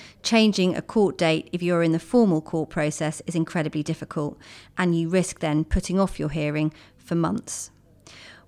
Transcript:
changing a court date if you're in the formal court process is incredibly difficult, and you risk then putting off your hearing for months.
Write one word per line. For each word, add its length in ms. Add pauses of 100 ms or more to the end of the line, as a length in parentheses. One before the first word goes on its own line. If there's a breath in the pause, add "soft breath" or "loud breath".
(240 loud breath)
changing 520
a 60
court 340
date 360
if 100
you're 220
in 80
the 80
formal 420
court 300
process 560
is 80
incredibly 480
difficult, 520 (440 loud breath)
and 180
you 120
risk 300
then 240
putting 360
off 200
your 100
hearing 440 (240 loud breath)
for 160
months. 560 (800 loud breath)